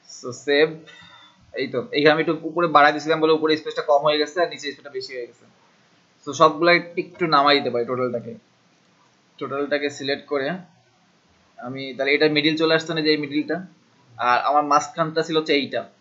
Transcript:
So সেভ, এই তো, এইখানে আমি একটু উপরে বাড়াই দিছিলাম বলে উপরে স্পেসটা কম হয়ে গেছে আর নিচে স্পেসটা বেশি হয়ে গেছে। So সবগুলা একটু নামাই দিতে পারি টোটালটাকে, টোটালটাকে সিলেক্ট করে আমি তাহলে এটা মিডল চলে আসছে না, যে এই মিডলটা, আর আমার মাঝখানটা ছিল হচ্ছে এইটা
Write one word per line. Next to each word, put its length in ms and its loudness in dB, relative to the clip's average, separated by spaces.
So 100 -14
সেভ, 220 4
এই 120 -4
তো, 60 -2
এইখানে 180 6
আমি 100 0
একটু 100 0
উপরে 160 -2
বাড়াই 200 8
দিছিলাম 260 -2
বলে 160 4
উপরে 120 0
স্পেসটা 300 -8
কম 160 6
হয়ে 160 2
গেছে 200 -4
আর 100 0
নিচে 200 -14
স্পেসটা 260 -18
বেশি 180 -12
হয়ে 120 -10
গেছে। 160 -20
So 60 -12
সবগুলা 300 4
একটু 220 -8
নামাই 240 4
দিতে 160 -2
পারি 160 -2
টোটালটাকে, 420 -6
টোটালটাকে 500 -4
সিলেক্ট 340 -6
করে 140 -2
আমি 160 -10
তাহলে 200 -2
এটা 100 4
মিডল 240 2
চলে 180 4
আসছে 180 -4
না, 100 -2
যে 80 4
এই 100 -2
মিডলটা, 320 -4
আর 100 4
আমার 240 2
মাঝখানটা 540 0
ছিল 140 -2
হচ্ছে 200 0
এইটা 220 -6